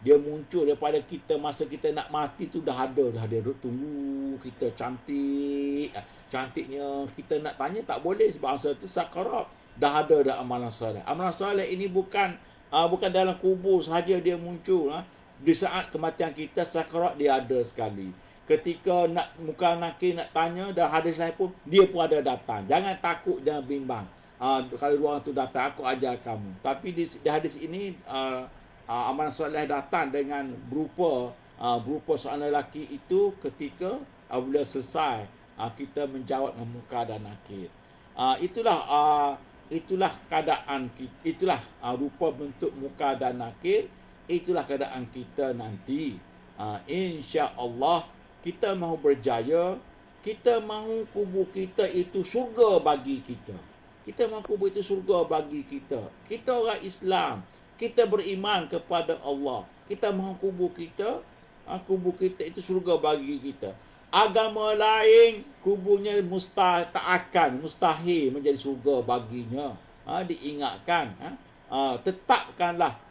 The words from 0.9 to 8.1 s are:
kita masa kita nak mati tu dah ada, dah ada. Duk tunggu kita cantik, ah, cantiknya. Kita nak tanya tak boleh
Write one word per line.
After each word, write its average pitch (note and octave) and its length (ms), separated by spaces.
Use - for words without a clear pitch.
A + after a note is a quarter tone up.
kita D#3+ 320
masa D3 320
kita D3+ 240
nak D3+ 160
mati D3+ 400
tu - 160
dah C#3 80
ada, C3 400
dah A2+ 160
ada. A2+ 160
Duk C3+ 160
tunggu C#3 800
kita A#2+ 320
cantik, C#3+ 1200
ah, G#2 80
cantiknya. C#3 800
Kita D3+ 320
nak C#3 160
tanya F3+ 240
tak - 160
boleh F#3+ 320